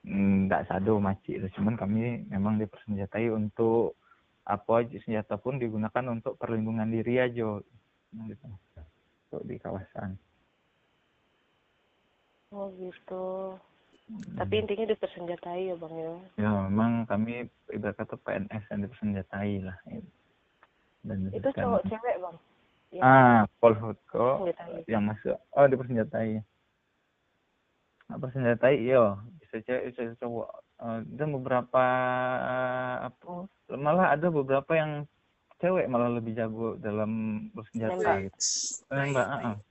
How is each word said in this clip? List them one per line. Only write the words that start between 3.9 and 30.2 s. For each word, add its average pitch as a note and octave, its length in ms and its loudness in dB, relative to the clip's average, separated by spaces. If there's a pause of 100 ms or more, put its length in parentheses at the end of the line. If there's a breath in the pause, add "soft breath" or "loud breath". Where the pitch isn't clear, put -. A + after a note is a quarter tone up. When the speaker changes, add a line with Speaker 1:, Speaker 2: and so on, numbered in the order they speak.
Speaker 1:
apa A2+ 400 2
aja A#2+ 200 -10
senjata G#2+ 360 -4
pun C3+ 160 -4
digunakan A2+ 560 -2
untuk A#2 240 -6
perlindungan A2 560 -2
diri A2+ 240 0
aja, A#2+ 440 0 (520)
gitu. A2 340 -12 (840)
Untuk - 200 -10
di - 80 -8
kawasan. F#2 640 -10 (2250)
Speaker 2:
Oh, G3+ 240 -8
gitu. F#3 800 -8 (560)
Speaker 1:
Hmm. - 320 -10
Speaker 2:
Tapi G3 160 0
intinya G#3+ 320 -2
dipersenjatai F3 800 -4
ya, F3 80 -4
Bang, E3 160 -12
ya? E3 200 -8 (200)
Speaker 1:
Ya, G#2+ 160 0 (160)
memang A2+ 400 2
kami A2+ 400 -2 (240)
ibarat G#2 240 -4
kata - 240 -8
P - 80 -14 (160)
N G2+ 80 -8
S G#2 240 -8
yang G2+ 80 -4
dipersenjatai G2+ 800 -4
lah, F#2 240 -10
gitu. - 240 -14 (960)
Dan G2 240 -4
Speaker 2:
Itu - 240 -2
Speaker 1:
kan - 80 -4
Speaker 2:
cowok - 240 2
cewek, A3 320 -2
Bang? F3 180 -10 (540)
Yang E3+ 160 -4
Speaker 1:
Ah, B2 400 10 (160)
Polhut A2 360 4 (120)
kok C3+ 400 2
Speaker 2:
dipersenjatai. E3+ 400 -10
Speaker 1:
yang G#2+ 160 0
masuk. - 300 -2 (180)
Oh, C#3+ 160 8
dipersenjatai. A2+ 720 -2 (1700)
Nah, - 80 -10
persenjatai, B2+ 640 4
iya. A#2 320 6 (240)
Bisa - 240 -14
cewek, B2+ 320 -4
bisa A#2 240 -6
cowok. A#2+ 320 -6 (320)